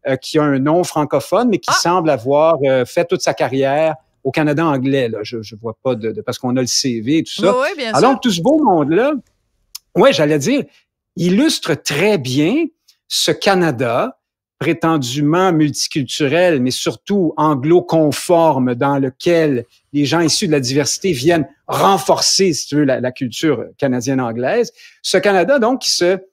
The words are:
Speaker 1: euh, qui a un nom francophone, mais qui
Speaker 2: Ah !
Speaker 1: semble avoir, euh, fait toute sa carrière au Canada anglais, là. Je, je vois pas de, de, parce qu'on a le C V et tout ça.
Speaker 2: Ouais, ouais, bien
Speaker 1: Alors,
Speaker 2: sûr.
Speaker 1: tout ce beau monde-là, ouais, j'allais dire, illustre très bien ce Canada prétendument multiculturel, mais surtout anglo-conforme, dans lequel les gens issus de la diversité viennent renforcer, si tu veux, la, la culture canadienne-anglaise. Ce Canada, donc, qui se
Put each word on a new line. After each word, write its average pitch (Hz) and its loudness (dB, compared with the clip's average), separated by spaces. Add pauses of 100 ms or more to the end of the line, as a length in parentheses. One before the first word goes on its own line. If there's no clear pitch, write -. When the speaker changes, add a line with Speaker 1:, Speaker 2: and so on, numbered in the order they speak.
Speaker 1:
euh, 135 0
qui - -6
a 147 2
un 139 0
nom 156 2
francophone, 160 -2
mais 185 0
qui - -4
Speaker 2:
Ah ! 370 0
Speaker 1:
semble 170 0
avoir, 143 2
euh, 131 2
fait 175 -2
toute - -4
sa 151 0
carrière 143 0 (280)
au 135 -2
Canada 151 0
anglais, 135 0
là. 110 -8
Je, 113 -10
je 107 -16
vois 110 -10
pas 127 -2
de, 110 -6
de, 104 -10
parce 120 -8
qu'on 123 -4
a 131 0
le 123 -2
C 117 -2
V 139 0
et 139 0
tout - -10
ça. 185 2
Speaker 2:
Ouais, 254 0
ouais, 349 -4
bien 240 -6
Speaker 1:
Alors, 214 4
Speaker 2:
sûr. 262 -2
Speaker 1:
tout 247 -2
ce 175 -2
beau 294 2
monde-là, 185 2 (840)
ouais, 240 6
j'allais 151 2
dire, 233 0 (520)
illustre 185 0
très 170 0
bien 147 0 (420)
ce - -2
Canada 156 0 (400)
prétendument 156 0
multiculturel, 151 0
mais 127 0
surtout 170 -2
anglo-conforme, 156 2
dans 139 0
lequel 143 0 (260)
les 143 0
gens 160 2
issus 170 0
de 151 2
la 143 2
diversité 135 -2
viennent 151 2 (220)
renforcer, 180 2
si - -6
tu 143 -6
veux, 147 4
la, 127 0
la 123 -4
culture 123 -2 (120)
canadienne-anglaise. 127 -2 (300)
Ce - 0
Canada, 202 2
donc, 247 0
qui - -4
se 180 0 (160)